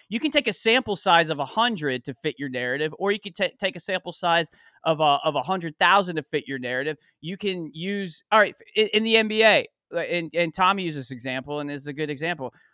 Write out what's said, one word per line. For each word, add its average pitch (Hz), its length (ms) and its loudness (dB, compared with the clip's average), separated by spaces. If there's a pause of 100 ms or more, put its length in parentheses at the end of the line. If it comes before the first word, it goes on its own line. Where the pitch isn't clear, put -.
You 220 100 -4
can 302 120 -2
take 285 180 0
a 202 60 0
sample 226 420 0
size 170 320 4
of 151 100 -4
a 143 60 -4
hundred 151 600 -2
to 135 80 -8
fit - 240 -6
your 139 100 -6
narrative, 131 500 -4
or 196 140 0
you 208 80 -6
can 190 140 -14
ta-, 185 140 -2 (100)
take 185 180 -4
a 170 40 -12
sample 185 340 -6
size 170 340 2 (360)
of 160 160 2
a, 143 240 4
of 151 100 0
a 135 80 0
hundred 170 360 -6
thousand 180 380 4
to 151 60 -2
fit - 260 -4
your 135 100 -6
narrative. 127 380 -4 (240)
You 175 160 -10
can 180 380 -6
use, 185 580 -6
all 220 60 8
right, 202 180 4 (180)
in, 214 200 2
in 220 100 2
the 226 140 4
N 220 100 2
B 214 160 2
A, 190 240 6 (240)
uh, 165 60 -4
and, 165 360 -4
and 170 200 0
Tommy 190 300 2
used 160 120 -4
this 131 140 -8
example, 131 500 -6
and 147 100 -6
is 143 160 -8
a 143 60 -8
good 147 160 -4
example. 147 460 -6 (180)